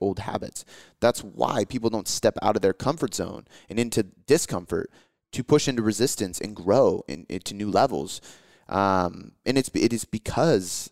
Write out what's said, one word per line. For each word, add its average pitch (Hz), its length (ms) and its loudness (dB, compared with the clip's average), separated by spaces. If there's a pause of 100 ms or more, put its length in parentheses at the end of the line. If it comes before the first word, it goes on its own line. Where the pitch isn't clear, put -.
old 95 180 -2
habits. - 460 -8 (340)
That's 117 240 2
why 110 420 0
people 117 240 -2
don't 107 200 -4
step - 320 0
out 107 140 2
of 104 60 2
their 95 120 4
comfort - 420 -4
zone 87 300 -8 (240)
and 104 100 -2
into 117 240 0
discomfort 92 880 0 (420)
to 127 100 -4
push 151 240 4
into 123 140 0
resistance 107 580 0
and 104 160 -10
grow 95 520 2
in, 78 200 -10
into - 260 -8
new 104 160 -6
levels. 95 520 0 (480)
Um, 92 640 0 (120)
and 131 120 2
it's, 131 160 2
it - 180 2
is 117 140 -4
because - 880 0